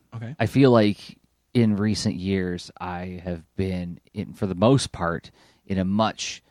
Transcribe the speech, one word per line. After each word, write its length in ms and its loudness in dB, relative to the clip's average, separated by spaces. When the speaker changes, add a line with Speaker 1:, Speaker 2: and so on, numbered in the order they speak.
Speaker 1:
Okay. 240 -12
Speaker 2:
I 80 0
feel 240 6
like 480 2
in 220 4
recent 400 -2
years 540 -4
I 440 -10
have 180 -8
been 440 -6
in, 220 -10
for 120 -6
the 80 -2
most 380 4
part, 380 -6
in 120 -4
a 60 0
much 680 -2